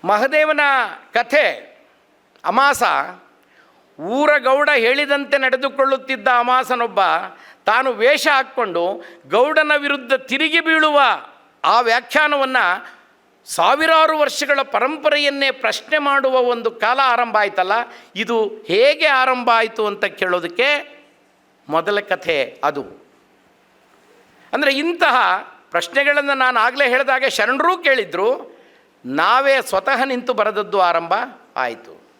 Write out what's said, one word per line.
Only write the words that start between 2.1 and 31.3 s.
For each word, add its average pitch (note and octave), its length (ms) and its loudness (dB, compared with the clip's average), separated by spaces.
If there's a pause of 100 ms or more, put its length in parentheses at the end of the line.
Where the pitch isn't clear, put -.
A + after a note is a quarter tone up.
ಅಮಾಸ, B3 380 2 (1160)
ಊರ C#4 380 0
ಗೌಡ C4+ 380 2
ಹೇಳಿದಂತೆ C#4 640 0
ನಡೆದುಕೊಳ್ಳುತ್ತಿದ್ದ C4 920 -2
ಅಮಾಸನೊಬ್ಬ A#3+ 720 0 (680)
ತಾನು B3+ 260 0
ವೇಷ B3+ 360 2
ಹಾಕ್ಕೊಂಡು G#3 760 -2 (260)
ಗೌಡನ D4 480 2
ವಿರುದ್ಧ C#4+ 360 -2
ತಿರುಗಿ C#4 460 0
ಬೀಳುವ D#4 420 2 (640)
ಆ G#3+ 160 4
ವ್ಯಾಖ್ಯಾನವನ್ನು B3 1120 0 (500)
ಸಾವಿರಾರು D#4 720 2
ವರ್ಷಗಳ C#4+ 440 0
ಪರಂಪರೆಯನ್ನೇ C#4 920 -2
ಪ್ರಶ್ನೆ C4 460 -4
ಮಾಡುವ C4+ 440 0
ಒಂದು A#3 300 -2
ಕಾಲ A#3+ 320 -2
ಆರಂಭ B3 340 0
ಆಯ್ತಲ್ಲ, G3 340 0 (440)
ಇದು A3 320 -2 (200)
ಹೇಗೆ C#4+ 380 2
ಆರಂಭ B3+ 480 2
ಆಯ್ತು A3 320 0
ಅಂತ G3+ 200 -4
ಕೇಳೋದಕ್ಕೆ F#3+ 960 -2 (680)
ಮೊದಲ E3 300 0
ಕಥೆ E3+ 640 -4
ಅದು. C#3+ 200 -4 (1700)
ಅಂದರೆ C#4 200 0
ಇಂತಹ D4+ 420 0 (560)
ಪ್ರಶ್ನೆಗಳನ್ನು C#4 640 0
ನಾನು B3+ 260 0
ಆಗಲೇ B3 300 2
ಹೇಳಿದಾಗೆ C4 400 0
ಶರಣರೂ C#4 480 0
ಕೇಳಿದ್ರು, A#3+ 840 -2 (460)
ನಾವೇ A#3+ 560 2
ಸ್ವತಃ A3+ 420 -2
ನಿಂತು B3+ 300 -4
ಬರೆದದ್ದು G3+ 460 -2
ಆರಂಭ E3+ 340 2 (420)